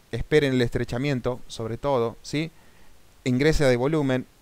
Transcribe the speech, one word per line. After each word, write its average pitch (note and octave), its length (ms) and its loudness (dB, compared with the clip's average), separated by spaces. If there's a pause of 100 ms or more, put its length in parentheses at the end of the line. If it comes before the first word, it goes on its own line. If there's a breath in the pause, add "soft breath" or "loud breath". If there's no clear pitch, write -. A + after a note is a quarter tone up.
(100)
esperen C#3 440 2
el B2+ 60 4
estrechamiento, B2 840 -2
sobre A2+ 320 -8
todo, B2 440 -2
¿sí? D#3+ 280 -4 (720 soft breath)
Ingresa C#3 460 2
de B2 80 4
volumen, C3+ 500 0 (160)